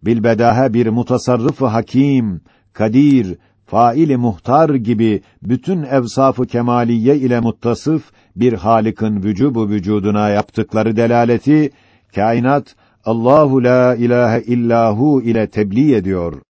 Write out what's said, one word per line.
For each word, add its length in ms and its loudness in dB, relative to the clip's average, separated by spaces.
bilbedahe 720 0
bir 120 2
mutasarrıf-ı 800 -2
hakim, 720 -2
kadir, 640 0
fail-i 500 2
muhtar 580 0
gibi 480 0
bütün 400 -4
evsaf-ı 640 -2
kemaliye 680 0
ile 240 -2
muttasıf 640 -4
bir 160 2
Halık'ın 680 0
vücubu 460 -2
vücuduna 600 -2
yaptıkları 680 -2
delaleti 760 2
kainat 640 -2
Allahu 600 2
la 300 2
ilahe 480 0
illahu 800 0
ile 240 0
tebliğ 480 0
ediyor. 480 -4